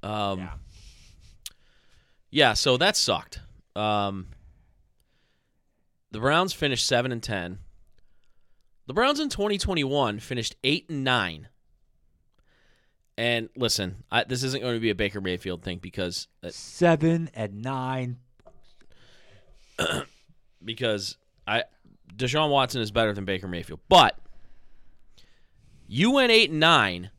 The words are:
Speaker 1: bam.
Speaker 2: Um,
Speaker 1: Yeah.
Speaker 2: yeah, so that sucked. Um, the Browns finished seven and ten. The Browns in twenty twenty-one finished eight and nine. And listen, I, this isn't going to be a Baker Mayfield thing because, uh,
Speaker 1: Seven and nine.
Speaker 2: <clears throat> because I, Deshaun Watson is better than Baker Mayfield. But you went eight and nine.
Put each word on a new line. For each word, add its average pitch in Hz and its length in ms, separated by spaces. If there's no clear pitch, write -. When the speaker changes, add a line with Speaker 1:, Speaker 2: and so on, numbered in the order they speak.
Speaker 1:
bam. 104 80
Speaker 2:
Um, 101 280
Speaker 1:
Yeah. 90 100
Speaker 2:
yeah, 135 240
so 127 240
that 190 180
sucked. - 440
Um, 101 520
the 113 80
Browns 160 340
finished 135 320
seven 127 260
and 117 120
ten. 95 340
The 131 80
Browns 269 260
in 294 100
twenty 202 280
twenty-one 139 640
finished 123 440
eight 143 240
and 143 160
nine. 101 440
And 117 380
listen, 104 560
I, 117 120
this 127 200
isn't 131 180
going 120 140
to 113 40
be 110 120
a 98 40
Baker 101 240
Mayfield 90 440
thing 87 160
because, 90 480
uh, 90 80
Speaker 1:
Seven 165 840
and 104 300
nine. 127 540
Speaker 2:
<clears throat> - 40
because 110 540
I, 113 160
Deshaun 139 360
Watson 131 300
is 104 100
better 110 220
than 98 120
Baker 95 220
Mayfield. 85 320
But 160 280
you 160 240
went 262 200
eight 220 180
and 156 100
nine. 101 600